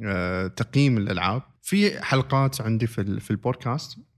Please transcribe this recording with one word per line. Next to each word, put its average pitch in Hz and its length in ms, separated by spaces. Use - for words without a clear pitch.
آه، 92 440
تقييم 131 500
الألعاب، 98 440
في 202 420
حلقات 135 580
عندي 110 260
في 110 140
ال-، 98 200
في - 100
البودكاست 120 680